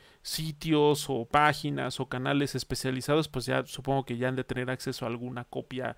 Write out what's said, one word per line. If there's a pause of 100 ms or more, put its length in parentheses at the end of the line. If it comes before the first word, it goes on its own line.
(220)
sitios
o
páginas
o
canales
especializados,
pues
ya
supongo
que
ya
han
de
tener
acceso
a
alguna
copia